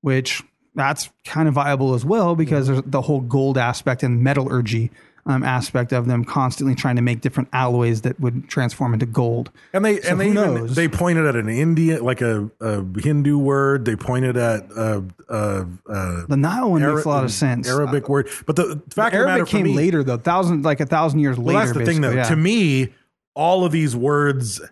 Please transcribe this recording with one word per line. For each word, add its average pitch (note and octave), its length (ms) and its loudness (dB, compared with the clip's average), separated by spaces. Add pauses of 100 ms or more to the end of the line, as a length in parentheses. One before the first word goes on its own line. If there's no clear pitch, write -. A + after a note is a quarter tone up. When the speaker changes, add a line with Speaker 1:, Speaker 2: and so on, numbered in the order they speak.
Speaker 1:
which C3 420 -2 (320)
that's C#3+ 340 -2 (160)
kind D#3+ 240 0
of C#3+ 60 2
viable C3+ 400 0
as A#2 100 -2
well, F3 320 2
because D3+ 300 0
Speaker 2:
Mm-hmm. C#3 80 2
Speaker 1:
there's C3+ 160 -2
the C3+ 100 0
whole C3+ 220 0
gold C3+ 340 0
aspect B2 460 0
and B2 200 2
metallurgy, B2+ 680 0 (340)
um, C3 180 0
aspect B2+ 520 -2
of A#2+ 120 0
them A#2+ 200 0
constantly C3+ 480 0
trying B2 220 -2
to A#2+ 40 0
make A#2+ 220 0
different C3 320 -4
alloys A#2+ 480 0
that B2+ 180 -4
would B2 260 -4
transform B2 460 -2
into A#2 140 0
gold. A#2 440 -2 (220)
Speaker 2:
And F#3+ 100 0
they, G#3 200 2
Speaker 1:
So E3 80 -2
Speaker 2:
and F3+ 100 0
they G3 60 0
Speaker 1:
who G#3 60 2 (100)
Speaker 2:
even, D#3 140 2
Speaker 1:
knows? A#2 180 -4
Speaker 2:
they E3 140 2
pointed E3+ 360 2
at C3+ 120 2
an A2 120 -2
Indian, D#3 560 2
like, B2+ 160 0
a, A2 300 0 (100)
a G#2 240 -4 (160)
Hindu D3 380 2
word. C#3 480 2
They A2+ 100 0
pointed B2+ 400 -2
at, A2+ 300 0 (100)
uh, A2 240 -2 (300)
uh, G#2 340 -2 (240)
uh, F2+ 400 -6
Speaker 1:
The C3+ 80 0
Nile G3 360 0
one D#3 100 2
Speaker 2:
Ara-, D3 140 2
Speaker 1:
makes D3+ 100 -2
a - 20 -2
lot C#3+ 160 0
of A#2+ 80 -2
sense. A#2+ 340 -2
Speaker 2:
Arabic C3+ 440 0
word. C#3 180 0 (160)
But D#3 120 -2
the D#3+ 340 -2
fact - 60 -18
Speaker 1:
The G#3 100 2
Speaker 2:
of F3 60 2
the F#3 40 0
Speaker 1:
Arabic A#3 160 4
Speaker 2:
matter F3 140 0
for - 60 -8
Speaker 1:
came G3+ 120 2
Speaker 2:
me D3 100 2
Speaker 1:
later, D#3 300 2
though, B2+ 140 -2
thousand, E3+ 480 0
like, D3 140 0
a D3 60 0
thousand D#3 340 2
years C3+ 180 2
Speaker 2:
Well, A#2+ 80 -2
Speaker 1:
later. F#3 140 2
Speaker 2:
that's - 180 0
the A#2 80 0
thing, D#3+ 160 2
though. C3+ 100 2
Speaker 1:
Basically, B2+ 120 0
yeah. A2+ 40 0
Speaker 2:
To D#3 80 2
me, D#3 560 2 (420)
all F3+ 300 2
of E3 80 0
these D3+ 240 0
words C3+ 640 0 (120)